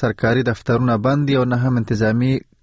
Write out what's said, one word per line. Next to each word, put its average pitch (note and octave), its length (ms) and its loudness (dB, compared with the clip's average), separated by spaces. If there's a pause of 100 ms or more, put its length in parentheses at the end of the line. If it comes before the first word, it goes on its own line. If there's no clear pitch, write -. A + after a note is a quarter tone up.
سرکاري A#2+ 500 0
دفترونه A#2 460 0 (120)
بند C#3+ 180 0
دي C#3 100 0
او B2+ 80 2
نه B2 240 0
هم B2 140 0
انتظامي A2+ 500 0 (300)